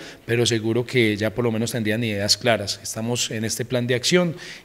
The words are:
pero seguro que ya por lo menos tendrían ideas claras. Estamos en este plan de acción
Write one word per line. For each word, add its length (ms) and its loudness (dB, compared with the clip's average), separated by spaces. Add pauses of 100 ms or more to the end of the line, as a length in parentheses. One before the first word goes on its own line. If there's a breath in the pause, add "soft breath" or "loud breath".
(240 loud breath)
pero 220 2
seguro 400 0
que 300 4
ya 180 0
por 100 0
lo 80 2
menos 200 -2
tendrían 320 0
ideas 320 0
claras. 460 0
Estamos 480 -4
en 140 -4
este 200 -2
plan 220 0
de 80 2
acción 420 2 (280 loud breath)